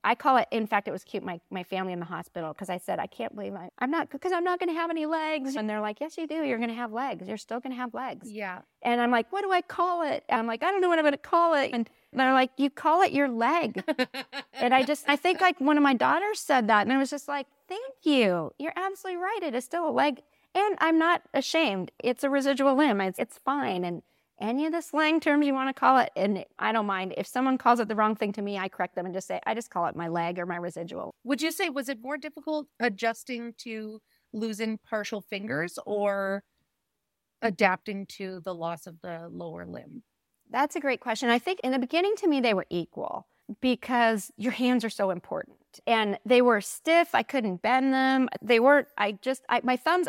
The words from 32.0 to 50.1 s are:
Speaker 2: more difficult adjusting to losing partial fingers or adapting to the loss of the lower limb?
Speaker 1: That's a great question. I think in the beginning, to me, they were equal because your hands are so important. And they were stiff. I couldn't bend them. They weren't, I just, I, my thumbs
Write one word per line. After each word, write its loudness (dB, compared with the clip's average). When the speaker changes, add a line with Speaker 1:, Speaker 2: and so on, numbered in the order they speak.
Speaker 2:
more -8
difficult -8
adjusting -4
to -12
losing -4
partial -6
fingers -6
or -2
adapting 0
to -10
the -6
loss -6
of -20
the -12
lower -12
limb? -16
Speaker 1:
That's -2
a -4
great -2
question. -2
I 6
think -4
in -2
the 0
beginning, 0
to 0
me, 4
they 4
were -2
equal -6
because 2
your -2
hands 2
are -2
so -2
important. -8
And 2
they 8
were 6
stiff. 2
I 2
couldn't -2
bend 2
them. 2
They 4
weren't, 6
I 0
just, -6
I, 2
my 2
thumbs 2